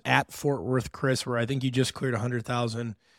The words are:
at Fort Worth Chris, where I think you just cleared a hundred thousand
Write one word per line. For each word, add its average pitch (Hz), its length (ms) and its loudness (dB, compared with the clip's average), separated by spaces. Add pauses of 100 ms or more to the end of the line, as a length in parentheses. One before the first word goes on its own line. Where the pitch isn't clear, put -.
at 135 260 4
Fort 139 300 -2
Worth 123 300 0
Chris, 131 340 0
where 120 140 0
I 117 80 2
think 131 160 -2
you 131 80 2
just 123 240 2
cleared 131 180 -2
a 113 60 0
hundred 120 260 -2
thousand 117 500 -2 (240)